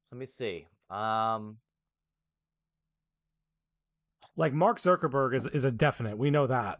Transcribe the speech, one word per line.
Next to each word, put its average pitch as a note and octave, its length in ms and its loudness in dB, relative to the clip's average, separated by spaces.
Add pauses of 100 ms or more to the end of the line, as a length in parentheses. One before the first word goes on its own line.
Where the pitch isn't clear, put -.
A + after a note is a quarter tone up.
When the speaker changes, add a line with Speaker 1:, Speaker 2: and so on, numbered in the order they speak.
(120)
Speaker 1:
Let B2 80 -16
me C3 80 -10
see. F2+ 400 -8 (220)
Um, A2 680 -2 (2750)
Speaker 2:
Like, D#3+ 160 0
Mark F#3 260 2
Zuckerberg C#3 560 2
is, A#2+ 120 -2
is C3+ 180 -2
a C3+ 60 2
definite. A2+ 460 0
We C#3 140 2
know C#3+ 160 4
that, A#2 320 -2